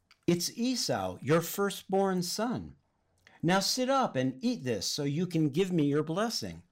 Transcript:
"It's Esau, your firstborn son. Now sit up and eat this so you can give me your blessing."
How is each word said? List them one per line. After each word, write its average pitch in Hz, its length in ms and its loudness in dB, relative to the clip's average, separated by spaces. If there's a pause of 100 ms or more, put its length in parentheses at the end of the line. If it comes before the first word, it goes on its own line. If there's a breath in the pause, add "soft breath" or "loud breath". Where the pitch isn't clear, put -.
(280)
"It's 175 240 2
Esau, 147 680 -2
your 156 200 4
firstborn 190 800 -2
son. 175 540 -6 (680 soft breath)
Now 185 200 4
sit 254 280 0
up 262 280 2
and 131 260 0
eat 226 220 -2
this 113 200 -2
so - 180 -2
you 143 220 0
can 160 240 2
give 180 220 0
me 160 140 4
your 143 180 2
blessing." 160 680 -4